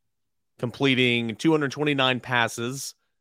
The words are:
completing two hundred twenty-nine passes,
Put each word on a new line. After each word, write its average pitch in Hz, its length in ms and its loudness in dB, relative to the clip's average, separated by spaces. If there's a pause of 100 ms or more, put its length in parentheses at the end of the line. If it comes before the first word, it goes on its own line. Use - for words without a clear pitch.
(580)
completing 120 800 0
two 160 160 2
hundred 147 200 0
twenty-nine 135 480 0
passes, 123 760 -2 (260)